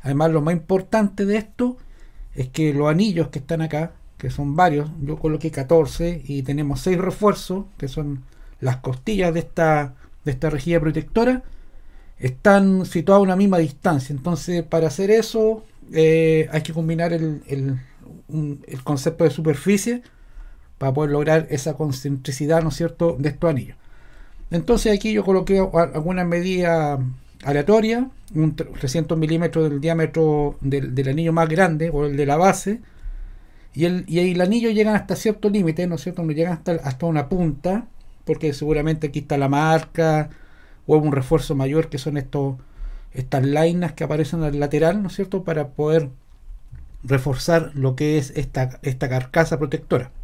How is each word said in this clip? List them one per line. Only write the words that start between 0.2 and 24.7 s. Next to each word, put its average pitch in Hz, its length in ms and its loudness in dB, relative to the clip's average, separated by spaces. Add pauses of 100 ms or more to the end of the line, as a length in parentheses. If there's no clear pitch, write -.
lo 156 100 2
más 160 120 0
importante 196 720 0
de 202 120 0
esto 247 400 -4 (560)
es 131 160 -6
que 156 240 0
los 147 160 2
anillos 170 400 2
que 147 100 -8
están 160 220 -4
acá, 160 320 -4 (240)
que 131 120 -8
son 143 260 -4
varios, 156 340 4 (120)
yo 151 180 -6
coloqué 156 320 -2
catorce 160 760 0
y 139 160 -6
tenemos 143 380 -2
seis 185 180 0
refuerzos, 190 680 0 (120)
que 139 120 -8
son 143 340 -6 (380)
las 127 160 -2
costillas 180 560 -2
de 165 80 -2
esta, 156 520 0 (300)
de 147 80 -2
esta 135 180 -2
rejilla 165 300 0
protectora, 226 640 0 (760)
están 190 680 4
situados 196 340 4
a 202 40 6
una 190 120 2
misma 190 220 4
distancia. 147 580 0
Entonces, 170 480 -4
para 165 240 0
hacer 196 240 0
eso, 220 540 2 (260)
eh, 160 640 4
hay 156 80 0
que 160 100 -8
combinar 165 400 -2
el, 160 360 -2
el, 135 300 -2 (520)
un, 151 360 -6
el 127 180 -12
concepto 156 420 0
de 147 60 4
superficie 196 680 0 (760)
para 135 160 0
poder 147 180 0
lograr 156 380 2
esa 151 240 -4
concentricidad, 143 920 -2
¿no 160 60 0
es 160 60 -6
cierto?, 165 440 -2
de 143 80 0
estos 170 220 0
anillos. 127 280 -4 (720)
Entonces 214 480 2